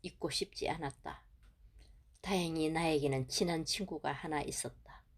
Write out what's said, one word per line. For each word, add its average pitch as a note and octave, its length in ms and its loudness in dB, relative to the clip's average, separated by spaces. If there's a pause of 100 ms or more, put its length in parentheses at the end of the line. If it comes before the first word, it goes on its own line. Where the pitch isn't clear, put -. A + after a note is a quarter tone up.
있고 E3+ 280 -4
싶지 - 380 -2
않았다. - 560 -4 (960)
다행히 E3 460 2
나에게는 D3 600 2
친한 E3+ 360 2
친구가 D#3 460 -2
하나 D3 320 -2
있었다. - 640 -8 (140)